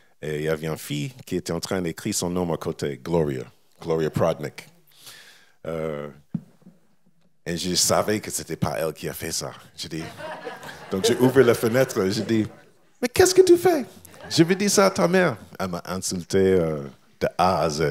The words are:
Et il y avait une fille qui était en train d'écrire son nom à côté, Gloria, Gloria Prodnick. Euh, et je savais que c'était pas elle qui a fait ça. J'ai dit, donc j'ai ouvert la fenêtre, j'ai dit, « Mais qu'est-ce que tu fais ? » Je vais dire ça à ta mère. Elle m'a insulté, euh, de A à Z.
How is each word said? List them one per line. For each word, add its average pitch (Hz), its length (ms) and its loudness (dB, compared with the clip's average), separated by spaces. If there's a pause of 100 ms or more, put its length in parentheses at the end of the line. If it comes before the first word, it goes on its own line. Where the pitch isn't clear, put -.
(200)
Et 76 160 -6
il 76 80 -4
y 78 40 -2
avait 80 200 -2
une 78 100 -6
fille 71 340 -8 (140)
qui - 80 -8
était 85 180 -4
en 85 60 -2
train 95 240 -4
d'écrire 87 320 -6
son 87 160 -4
nom 87 220 -2
à 78 40 -4
côté, 78 400 -6
Gloria, 73 460 -2 (380)
Gloria 80 280 0
Prodnick. 73 600 -4 (960)
Euh, 78 420 -6 (1400)
et 85 120 -6
je 90 180 -4
savais 87 460 2
que - 100 -12
c'était 80 240 -8
pas 78 240 -4
elle 80 140 -2
qui 78 160 -10
a 71 40 -8
fait 80 200 -8
ça. 71 180 -6 (260)
J'ai - 120 -12
dit, 80 160 -8 (880)
donc 95 120 -2
j'ai 117 120 4
ouvert 131 280 6
la 117 100 6
fenêtre, 117 540 0
j'ai 101 140 -2
dit, « 107 240 0 (560)
Mais 247 60 -2
qu'est-ce 370 260 2
que 370 80 8
tu 349 140 8
fais ? » 339 280 2 (460)
Je 165 140 6
vais 175 100 2
dire 202 160 0
ça 196 160 6
à 190 40 4
ta 185 180 0
mère. 175 280 2 (220)
Elle 98 80 -4
m'a 87 200 -6
insulté, 92 520 -2
euh, 85 460 4 (340)
de - 80 -2 (100)
A 90 260 2
à 85 60 2
Z. 76 120 -4 (100)